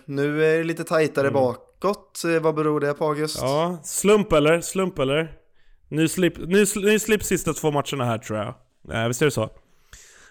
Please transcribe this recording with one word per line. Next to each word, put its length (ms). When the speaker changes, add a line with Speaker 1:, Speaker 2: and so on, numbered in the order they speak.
Speaker 1:
Nu 400
är 120
det 60
lite 200
tajtare 440
Speaker 2:
Mm. 60
Speaker 1:
bakåt. 880
Eh, 60
vad 140
beror 240
det 140
på, 120
August? 360
Speaker 2:
Ja, 420
slump 500
eller? 280
Slump 380
eller? 320
Ny 180
slip, 300
ny 280
sl-, 200
ny 140
slip 240
sista 300
två 180
matcherna 340
här, 120
tror 220
jag. 140
Eh, 60
visst 140
är 40
det 60
så? 180